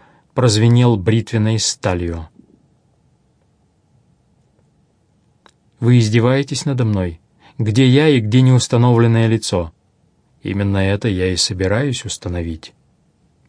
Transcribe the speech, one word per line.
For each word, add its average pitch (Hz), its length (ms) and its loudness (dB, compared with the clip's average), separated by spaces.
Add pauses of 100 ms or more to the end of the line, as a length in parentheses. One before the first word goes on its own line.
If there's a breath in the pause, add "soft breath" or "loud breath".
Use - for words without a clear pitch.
(340 soft breath)
прозвенел 120 600 2
бритвенной 110 640 -2
сталью. 87 680 -6 (3500)
«Вы 120 180 4
издеваетесь 123 640 0
надо 127 200 -2
мной? 92 340 -4 (380 soft breath)
Где 113 280 0
я 139 220 4
и 135 140 2
где 107 200 2
неустановленное 117 880 2
лицо?» 98 460 -4 (720)
«Именно 98 340 -4
это 101 320 -2
я 92 240 -2
и - 20 -6
собираюсь 107 720 -4
установить». 85 680 -10 (760)